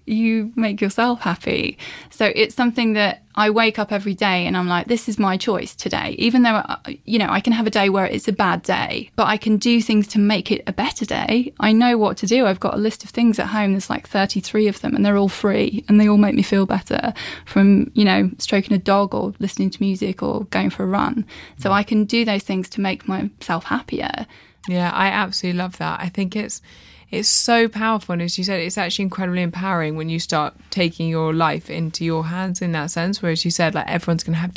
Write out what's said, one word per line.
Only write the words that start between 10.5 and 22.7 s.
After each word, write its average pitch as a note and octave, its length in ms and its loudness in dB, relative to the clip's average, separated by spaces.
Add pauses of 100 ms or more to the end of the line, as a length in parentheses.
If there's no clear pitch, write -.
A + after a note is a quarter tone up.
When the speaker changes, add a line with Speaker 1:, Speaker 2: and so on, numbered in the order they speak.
Speaker 1:
it - 140 -2
a G3 80 -4
better - 320 -4
day. B3 520 -2
I G#3+ 140 2
know A#3+ 240 4
what G#3 220 0
to - 80 -4
do. A#3 200 4
I've F#3 140 0
got - 140 -2
a - 40 -2
list G#3+ 260 -2
of G3+ 60 -18
things A#3 280 2
at - 100 -2
home. G#3 240 0
There's, F#3+ 180 -4
like, - 180 -6
thirty-three G3+ 600 0
of G3+ 140 -4
them - 120 -2
and G3+ 100 2
they're G3+ 140 4
all G3 120 2
free G3+ 580 0
and G#3 100 8
they G#3+ 100 6
all G#3 100 6
make G#3 160 4
me - 80 2
feel G3 240 2
better, - 480 -2 (320)
from, G3 480 6
you G#3+ 100 4
know, F#3+ 340 4
stroking G3 360 0
a G3 120 2
dog G3 280 2
or G3+ 240 -2
listening F#3+ 320 -2
to - 120 -6
music F#3+ 400 -2
or G#3 280 -2
going F#3+ 200 0
for - 120 -8
a G3 40 -2
run. G3+ 380 0 (340)
So F#3+ 140 0
I G3+ 100 4
can G#3+ 220 2
do A#3 220 2
those G#3 160 0
things F#3 280 -4